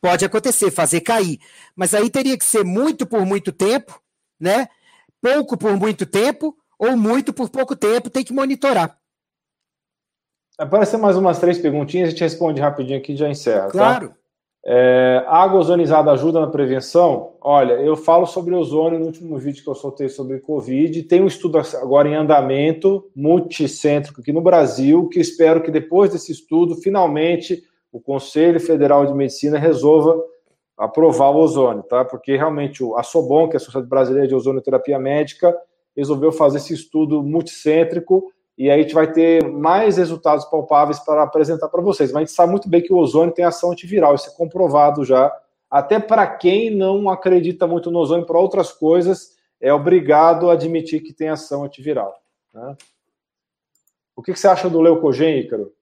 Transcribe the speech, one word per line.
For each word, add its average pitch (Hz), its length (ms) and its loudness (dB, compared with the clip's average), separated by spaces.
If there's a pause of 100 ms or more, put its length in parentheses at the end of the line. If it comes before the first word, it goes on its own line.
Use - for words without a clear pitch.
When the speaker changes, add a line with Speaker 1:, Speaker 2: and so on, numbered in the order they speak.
Speaker 1:
pode 180 200 0
acontecer, 214 480 -2
fazer 165 300 -2
cair. 190 380 -2 (360)
Mas 185 200 -4
aí 220 160 0
teria 269 260 -2
que - 80 -8
ser 214 200 0
muito 247 420 -4
por 214 180 -2
muito 190 280 -4
tempo, 214 460 -4 (400)
né? 208 300 -2 (500)
Pouco 254 380 -2
por 202 220 -2
muito 202 260 -2
tempo, 277 500 -2 (240)
ou 240 160 0
muito 240 380 0
por 240 160 -6
pouco 262 260 -6
tempo, 240 360 -2
tem 269 120 -4
que 240 120 -10
monitorar. 269 640 -2 (1600)
Speaker 2:
Aparecem 196 420 0
mais 202 160 2
umas 185 220 2
três 175 180 2
perguntinhas, 151 520 -2
a - 20 -2
gente 160 100 -8
responde 160 400 -4
rapidinho 139 380 -4
aqui 135 140 -12
e 143 40 -8
já 147 140 -4
encerra, 113 360 -2
tá? 98 40 -8
Speaker 1:
Claro. 208 440 0 (520)
Speaker 2:
É, 127 640 2
água 185 320 4
ozonizada 156 500 2
ajuda 160 300 0
na 151 80 -2
prevenção? 139 920 0
Olha, 135 340 4
eu 147 220 0
falo 165 300 2
sobre 175 280 -6
ozônio 160 440 -2
no 165 80 -4
último 160 320 -12
vídeo 139 240 -10
que - 80 -10
eu 135 40 -6
soltei 139 340 -10
sobre 131 320 -10
covid. 151 640 -4
Tem 175 180 2
um 196 60 2
estudo 160 300 -2
agora 143 500 0
em 151 80 -2
andamento, 156 1000 0
multicêntrico 147 1040 -2
aqui 143 120 -6
no 165 100 -2
Brasil, 165 680 4
que 175 120 -2
espero 160 420 2
que 165 80 -6
depois 175 400 0
desse 165 220 -10
estudo, 165 420 -2
finalmente, 170 880 -2 (300)
o 117 80 -16
Conselho 156 600 0
Federal 143 460 2
de 139 80 -4
Medicina 143 440 -2
resolva 156 600 4 (560)
aprovar 139 540 2
o 143 80 2
ozônio, 131 460 2
tá? 127 200 0
Porque 131 320 -6
realmente 143 460 -4
o, 113 140 -4
a 180 80 -2
SOBOM, 156 440 2
que 160 60 -8
é 156 40 0
a - 20 -2
Sociedade 123 280 -10
Brasileira 135 400 0
de 131 60 -2
Ozonoterapia 131 640 -2
Médica, 147 580 0 (400)
resolveu 143 360 0
fazer 143 260 2
esse 160 160 -8
estudo 151 480 -2
multicêntrico 165 1120 -2 (240)
e 135 120 -2
aí 143 120 4
a - 20 4
gente 156 120 -4
vai 160 180 2
ter 165 360 4
mais 170 500 0
resultados 160 480 -2
palpáveis 147 520 0
para 151 240 0
apresentar 156 460 -2
pra 175 120 -4
vocês. 175 300 -2
Mas 135 60 -6
a 156 100 -2
gente - 80 -18
sabe 175 160 4
muito 196 180 -4
bem 170 140 2
que 175 100 -2
o 185 40 4
ozônio 160 360 2
tem 175 120 -2
ação 175 260 -2
antiviral, 170 460 0
isso - 140 -10
é - 60 -20
comprovado 147 680 0
já. 131 280 2 (380)
Até 180 300 0
pra 214 260 2
quem 202 420 0
não 196 400 -2
acredita 180 600 0
muito 170 200 -4
no 170 120 -2
ozônio, 170 260 -2
pra 165 120 0
outras 180 340 0
coisas, 175 640 -2 (240)
é 131 120 2
obrigado 165 800 4
a 170 40 6
admitir 160 480 -4
que 147 100 -18
tem 156 160 -8
ação 147 340 -8
antiviral, 135 580 -8 (320)
né? 127 240 -18 (1400)
O 127 60 -18
que 185 100 -8
que - 80 -10
você 202 80 2
acha 185 200 2
do 165 120 0
Leucogen, 160 580 2
Ícaro? 104 440 -8